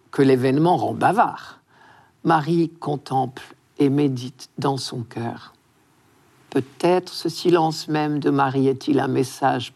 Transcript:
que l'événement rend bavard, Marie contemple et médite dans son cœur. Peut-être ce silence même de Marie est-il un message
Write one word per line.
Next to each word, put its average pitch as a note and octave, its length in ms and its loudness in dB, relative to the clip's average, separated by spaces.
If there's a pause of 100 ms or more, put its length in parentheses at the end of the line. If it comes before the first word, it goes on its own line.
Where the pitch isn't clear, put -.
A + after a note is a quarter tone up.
(140)
que C#3+ 100 2
l'événement C3+ 540 4
rend A2 180 -4
bavard, E3+ 640 0 (640)
Marie E3 560 2
contemple C3 800 -6 (220)
et C#3+ 100 4
médite C3+ 720 -2
dans C#3 180 0
son B2+ 260 -8
cœur. A#2 520 -10 (960)
Peut-être F3 600 0
ce - 160 -6
silence D#3+ 600 0
même D3+ 320 -2
de D3 100 0
Marie C3+ 380 2
est-il C3+ 320 0
un C3+ 80 -2
message C3 680 -2